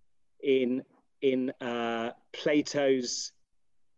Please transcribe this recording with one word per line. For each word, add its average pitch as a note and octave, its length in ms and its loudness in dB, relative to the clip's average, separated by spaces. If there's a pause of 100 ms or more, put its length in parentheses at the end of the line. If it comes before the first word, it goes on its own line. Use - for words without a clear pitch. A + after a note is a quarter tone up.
(420)
in, C3 420 2 (360)
in, C3 400 0
uh, A#2 520 -4 (200)
Plato's C#3 1000 0 (640)